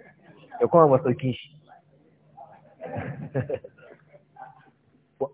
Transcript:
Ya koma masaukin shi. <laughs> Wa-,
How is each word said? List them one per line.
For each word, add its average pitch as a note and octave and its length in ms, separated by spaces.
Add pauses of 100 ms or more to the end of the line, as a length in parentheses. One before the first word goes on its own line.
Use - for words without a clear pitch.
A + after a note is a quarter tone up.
(600)
Ya E3 80
koma E3 280
masaukin C3 380
shi. - 220 (1300)
<laughs> - 760 (1600)
Wa-, C3+ 140